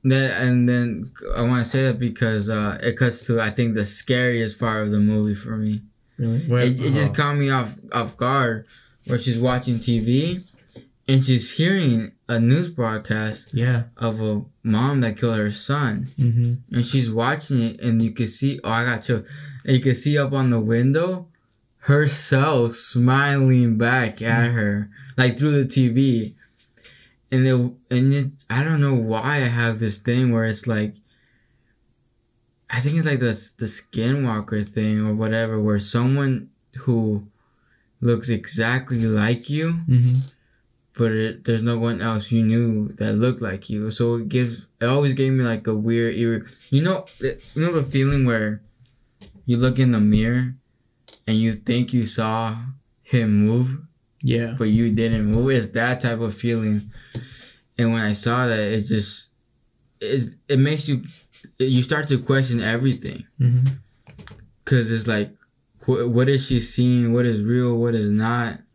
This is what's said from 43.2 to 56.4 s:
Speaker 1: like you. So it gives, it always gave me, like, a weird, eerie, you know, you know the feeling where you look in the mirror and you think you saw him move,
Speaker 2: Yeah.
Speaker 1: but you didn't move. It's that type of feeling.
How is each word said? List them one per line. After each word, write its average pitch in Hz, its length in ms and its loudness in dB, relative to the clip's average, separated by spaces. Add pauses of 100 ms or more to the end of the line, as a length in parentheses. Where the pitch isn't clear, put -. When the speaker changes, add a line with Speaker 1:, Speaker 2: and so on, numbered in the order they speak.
Speaker 1:
like 98 280 -8
you. 107 220 -4
So 120 240 0
it 113 140 -6
gives, 123 380 -2 (140)
it 117 40 -2
always 139 280 2
gave 135 200 0
me, 131 100 2
like, 113 240 -2
a 110 80 0
weird, 113 400 0
eerie, 113 280 -2 (260)
you 139 120 2
know, 185 240 -2 (160)
you - 400 -6
know 175 120 0
the 151 100 0
feeling 135 420 0
where 107 360 -2 (840)
you 120 120 2
look 127 220 2
in 127 120 6
the 110 80 2
mirror 117 560 2 (720)
and 110 100 2
you 113 160 2
think 120 400 -2
you 117 120 0
saw 110 520 -2 (460)
him 107 420 2
move, 127 320 0 (440)
Speaker 2:
Yeah. 117 360 -2
Speaker 1:
but 110 120 0
you 110 240 4
didn't 113 320 0
move. 120 260 2
It's 113 180 0
that 123 320 -2
type 117 180 -2
of 110 140 -4
feeling. 110 580 -2 (840)